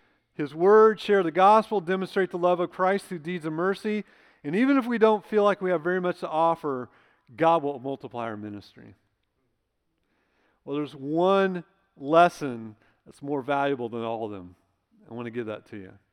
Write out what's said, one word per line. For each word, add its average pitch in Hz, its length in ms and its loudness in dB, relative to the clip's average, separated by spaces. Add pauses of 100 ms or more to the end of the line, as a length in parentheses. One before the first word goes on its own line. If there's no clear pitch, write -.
(340)
his 147 200 -8
word, 208 460 6
share 202 240 2
the 165 80 -2
gospel, 202 480 4
demonstrate 185 500 -2
the 185 80 -8
love 175 220 2
of 170 120 -4
Christ 190 340 0
through 180 140 -10
deeds 160 260 -8
of 160 80 -6
mercy. 196 500 -4 (400)
And 147 100 -6
even 262 240 4
if 240 80 0
we 240 120 -4
don't 214 280 2
feel 208 200 2
like 202 160 0
we 185 80 -2
have 170 120 -2
very 180 200 -2
much 180 180 -4
to 175 100 -8
offer, 156 600 -2 (480)
God 165 260 4
will 143 160 -6
multiply 123 460 -10
our 110 100 -8
ministry. 104 600 -16 (1700)
Well, 143 100 -8
there's 147 180 -6
one 180 720 0 (320)
lesson 139 800 0 (300)
that's - 160 -20
more 139 200 -6
valuable 139 460 -2
than 113 160 -10
all 113 220 -8
of 104 60 -8
them. 90 240 -16 (540)
I - 40 -18
want 120 120 -12
to 117 60 -12
give 117 140 -8
that 107 240 -12
to 113 80 -14
you. 101 160 -18 (200)